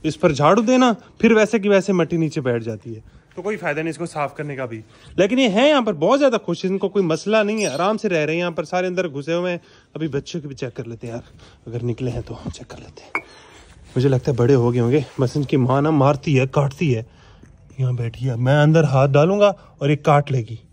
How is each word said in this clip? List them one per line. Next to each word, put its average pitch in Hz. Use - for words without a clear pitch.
इस 160
पर 170
झाड़ू 160
देना 254
फिर 226
वैसे 220
की 196
वैसे 196
मिट्टी 175
नीचे 156
बैठ 120
जाती 113
है, 110
तो 185
कोई 208
फायदा 156
नहीं 165
इसको 160
साफ 143
करने 147
का 131
भी। 110
लेकिन 208
ये 262
है 240
यहाँ 285
पर 214
बहुत 190
ज्यादा 262
खुश, 170
इनको 190
कोई 196
मसला 196
नहीं 214
है, 151
आराम 185
से 214
रह 160
रहे 156
हैं 175
यहाँ 175
पर, 160
सारे 185
अंदर 180
घुसे 143
हुए 180
हैं। 170
अभी 160
बच्चों 139
को 143
भी 139
चेक 123
कर 123
लेते 117
हैं 117
यार, 117
अगर 113
निकले 120
हैं 117
तो -
चेक -
कर -
लेते -
हैं। -
मुझे 131
लगता 131
है 127
बड़े 123
हो 123
गए 123
होंगे, 123
बस 131
इनकी 147
माँ 131
ना 156
मारती 143
है, 131
काटती 143
है। 113
यहाँ 127
बैठी 117
है, 123
मैं 127
अंदर 156
हाथ 135
डालूंगा 185
और 143
ये 147
काट 147
लेगी। 113